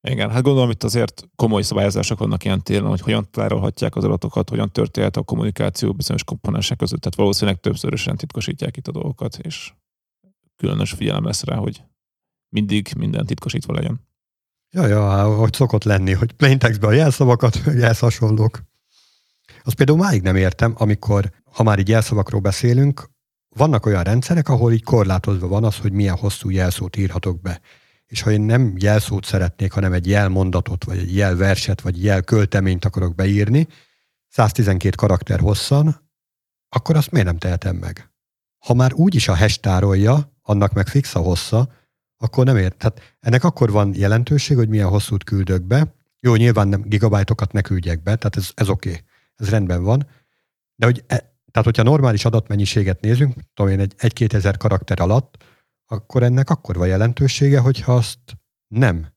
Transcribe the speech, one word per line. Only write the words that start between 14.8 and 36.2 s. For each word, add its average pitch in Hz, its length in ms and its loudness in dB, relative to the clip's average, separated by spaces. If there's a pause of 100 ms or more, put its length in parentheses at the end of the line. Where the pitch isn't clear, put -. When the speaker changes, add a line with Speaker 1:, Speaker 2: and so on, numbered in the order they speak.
Speaker 2:
ja, 104 480 2
hogy 110 180 2
szokott 117 300 0
lenni, 95 300 2
hogy 117 180 0
plain 135 280 4
textbe 110 280 2
a 107 40 4
jelszavakat, 127 760 2
<laughs> 123 140 2
jelsz 113 160 2
hasonlók. 110 640 0 (1000)
Azt - 120 -4
például 147 220 4
máig 170 240 2
nem 95 140 2
értem, 95 420 0
amikor, 104 540 0 (200)
ha - 120 -2
már 104 160 2
így 98 80 0
jelszavakról 107 540 0
beszélünk, 123 680 0 (440)
vannak 131 300 2
olyan 98 180 2
rendszerek, 127 460 0
ahol 120 220 2
így 113 120 0
korlátozva 95 640 0
van 101 160 0
az, 107 140 -2
hogy 101 140 -2
milyen 98 240 0
hosszú 101 340 -4
jelszót 92 480 -2
írhatok 90 440 -4
be. 90 200 -8 (440)
És - 160 -10
ha 107 100 0
én 107 100 2
nem 113 360 2
jelszót 104 480 0
szeretnék, 90 460 -2
hanem 95 220 -2
egy 90 140 -2
jelmondatot, 92 760 0
vagy 95 140 -6
egy 92 180 -4
jelverset, 95 680 0
vagy 90 220 -4
jelkölteményt 95 840 0
akarok 90 300 -2
beírni, 101 520 2 (600)
száztizenkét 101 680 2
karakter 92 440 0
hosszan, 139 720 0 (580)